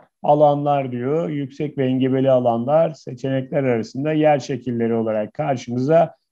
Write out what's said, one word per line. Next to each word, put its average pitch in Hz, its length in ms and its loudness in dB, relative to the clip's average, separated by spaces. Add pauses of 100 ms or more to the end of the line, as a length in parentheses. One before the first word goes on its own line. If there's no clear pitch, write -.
(240)
alanlar 143 680 2
diyor. 139 380 -4
Yüksek 135 480 -8
ve 135 80 0
engebeli 131 460 2
alanlar 127 640 2
seçenekler 135 680 -4
arasında 127 500 -2
yer 151 260 4
şekilleri 120 540 -4
olarak 110 400 -2
karşımıza 143 840 0 (160)